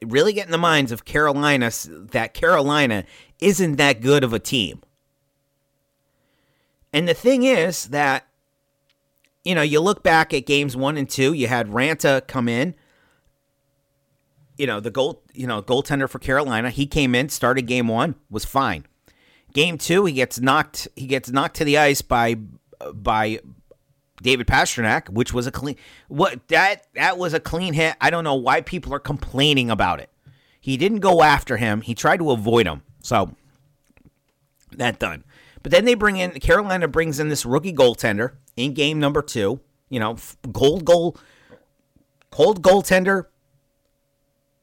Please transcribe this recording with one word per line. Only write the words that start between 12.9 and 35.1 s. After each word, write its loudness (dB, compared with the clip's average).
you -4
know, -4
the -8
goal, -4
you -10
know, -4
goaltender -2
for -12
Carolina. -2
He -4
came 0
in, 2
started 0
game -2
one, 0
was -8
fine. -4
Game 0
two, 0
he -2
gets -4
knocked, -2
he -12
gets -4
knocked -4
to -2
the 2
ice 2
by, 0
by -2
David 2
Pastrnak, 0
which -2
was -4
a -6
clean, -10
what, -2
that, 0
that 0
was -4
a 0
clean -6
hit. 0
I 2
don't -2
know 0
why 0
people -10
are -4
complaining 0
about 0
it. -16
He -4
didn't 0
go 4
after 2
him. -2
He -6
tried 0
to -2
avoid 2
him. -6
So, -2
that -4
done. -8